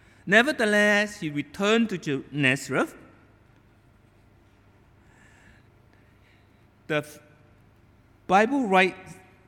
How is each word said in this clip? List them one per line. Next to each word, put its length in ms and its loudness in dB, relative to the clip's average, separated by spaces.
Nevertheless, 960 2
he 80 -6
returned 600 0
to 80 -4
Jer-, 340 -6
Nazareth. 640 -2
The 100 -4
f-, 220 -8
Bible 400 2
writes, 480 0